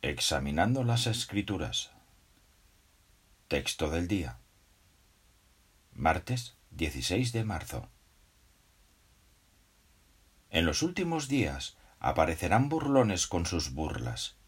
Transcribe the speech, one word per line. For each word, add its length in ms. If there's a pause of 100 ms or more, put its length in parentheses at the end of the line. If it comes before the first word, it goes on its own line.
(120)
Examinando 720
las 220
Escrituras. 840 (1600)
Texto 440
del 160
día. 320 (1500)
Martes, 640 (160)
dieciséis 600
de 120
marzo. 440 (2500)
En 160
los 160
últimos 460
días 500 (220)
aparecerán 680
burlones 580
con 180
sus 300
burlas. 600 (120)